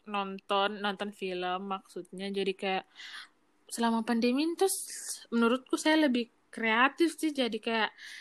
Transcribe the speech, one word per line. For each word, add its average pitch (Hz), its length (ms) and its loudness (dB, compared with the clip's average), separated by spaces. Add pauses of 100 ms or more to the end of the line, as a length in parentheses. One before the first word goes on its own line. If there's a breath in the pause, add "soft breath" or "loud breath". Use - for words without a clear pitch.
nonton, 196 720 0
nonton 202 320 -2
film 185 560 -4
maksudnya. 190 640 -8
Jadi 196 240 0
kayak 190 320 -4 (800 loud breath)
selama 233 320 0
pandemi 240 480 2
ini 339 80 -2
terus - 320 0 (400 loud breath)
menurutku 233 480 2
saya 311 320 4
lebih 240 240 0 (160)
kreatif 247 720 2
sih. 311 160 -2
Jadi 226 240 -2
kayak 226 320 -2 (280 loud breath)